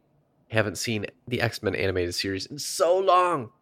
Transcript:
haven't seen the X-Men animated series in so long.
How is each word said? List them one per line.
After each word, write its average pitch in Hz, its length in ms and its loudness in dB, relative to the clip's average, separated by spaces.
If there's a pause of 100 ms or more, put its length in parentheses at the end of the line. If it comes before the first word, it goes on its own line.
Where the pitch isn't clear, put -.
(520)
haven't 107 260 0
seen 110 300 -4 (200)
the 120 140 -2
X-Men 107 340 -2
animated 90 400 0
series 98 300 -4
in 147 140 -12
so 180 400 2
long. 180 500 4 (120)